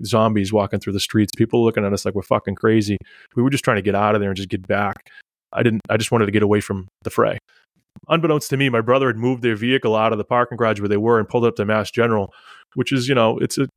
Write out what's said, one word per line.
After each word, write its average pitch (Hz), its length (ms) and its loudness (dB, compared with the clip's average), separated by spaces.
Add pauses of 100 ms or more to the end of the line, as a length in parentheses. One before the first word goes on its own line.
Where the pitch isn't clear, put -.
zombies 107 480 0
walking 101 260 0
through 101 140 -8
the 101 60 -4
streets. 107 360 0
People 117 280 2
looking 110 200 0
at 98 80 0
us 101 140 -4
like 101 80 -4
we're 98 80 -4
fucking 101 320 -2
crazy. 107 440 0 (380)
We 123 60 0
were 127 80 2
just 139 140 -4
trying 120 140 2
to 98 40 -2
get 98 140 0
out 104 180 2
of 107 80 2
there 98 80 -2
and 95 80 -4
just 95 120 -8
get 95 180 -8
back. 101 420 -4 (420)
I 113 120 -2
didn't, 113 260 0
I 110 80 2
just 110 140 -4
wanted 113 160 2
to 101 40 -4
get 104 120 2
away 104 180 2
from 95 260 -8 (140)
the - 80 -8
fray. 110 300 0 (720)
Unbeknownst 156 420 0
to 139 60 -2
me, 139 120 2
my 120 120 0
brother 131 260 2
had 113 100 -2
moved 123 240 -2
their 117 140 0
vehicle 117 400 0
out 110 160 2
of 110 80 -2
the 104 40 -2
parking 120 320 -2
garage 110 240 0
where 101 80 -2
they 101 100 0
were 113 200 2
and 107 100 0
pulled 120 160 0
up 113 120 2
to 104 100 -2
Mass 107 240 0
General, 113 420 0 (440)
which 131 160 -2
is, 127 160 -2
you 139 80 2
know, 117 240 2
it's - 180 -4
a 139 200 0